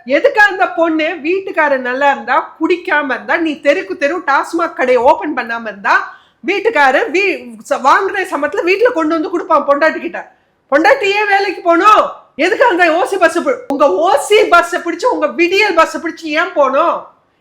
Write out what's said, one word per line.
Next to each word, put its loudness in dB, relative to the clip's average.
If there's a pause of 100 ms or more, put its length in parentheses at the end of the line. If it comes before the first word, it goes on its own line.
எதுக்கு 2
அந்த 2
பொண்ணு 0
வீட்டுக்காரன் -2
நல்லா 0
இருந்தா, -4
குடிக்காம -2
இருந்தா, -4
நீ -2
தெருக்கு -2
தெரு -2
டாஸ்மாக் -2
கடையை 2
ஓபன் 2
பண்ணாம -6
இருந்தா, -4 (300)
வீட்டுக்காரன் 0
வீ-, -4 (140)
ச-, -4
வாங்குற 2
சமயத்துல -4
வீட்டுல 2
கொண்டு -2
வந்து -4
கொடுப்பான் -2
பொண்டாட்டி 2
கிட்ட. -12 (380)
பொண்டாட்டியே 2
வேலைக்கு 0
போகணும், 4 (260)
எதுக்கு 2
அந்த 2
ஓசி 0
பஸ் 2
பு-, -2
உங்க 2
ஓசி 2
பஸ் 4
பிடிச்சு, -6
உங்க 0
விடியல் 0
பஸ் 2
பிடிச்சு -10
ஏன் -4
போகணும்? 0 (340)